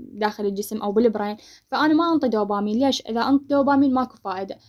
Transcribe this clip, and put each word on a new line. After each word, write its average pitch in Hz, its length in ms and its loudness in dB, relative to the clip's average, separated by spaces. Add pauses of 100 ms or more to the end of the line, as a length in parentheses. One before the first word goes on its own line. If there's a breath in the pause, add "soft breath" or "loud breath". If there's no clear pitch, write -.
(180)
داخل 208 280 -4
الجسم 208 360 -6
أو 202 100 -4
بالبرين، 208 440 2 (340 loud breath)
فأنا 294 240 2
ما 330 180 2
أنطي 277 160 2
دوبامين. 208 500 0
ليش؟ 269 220 2
إذا 226 200 -4
أنطي 277 280 2
دوبامين 277 460 2
ماكو 254 220 -4
فائدة، 196 420 -10 (100)